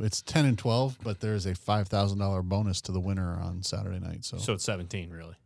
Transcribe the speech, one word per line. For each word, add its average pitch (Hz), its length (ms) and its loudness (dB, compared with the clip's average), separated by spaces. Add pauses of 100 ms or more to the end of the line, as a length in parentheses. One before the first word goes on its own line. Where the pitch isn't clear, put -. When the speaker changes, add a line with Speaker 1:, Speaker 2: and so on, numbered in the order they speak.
Speaker 1:
it's 107 180 0
ten 151 240 4
and 123 120 6
twelve, 127 460 2
but 107 160 -4
there 107 160 0
is 95 100 -2
a 92 100 0
five 104 320 2
thousand 101 320 4
dollar 98 220 2
bonus 98 400 2
to - 100 -6
the 92 80 0
winner 90 420 0
on 90 220 -4
Saturday 95 360 -4
night. 85 260 -8
So - 120 -8
Speaker 2:
So 101 160 0
it's 92 100 -2
seventeen, 90 460 -4
really. 82 260 -14 (100)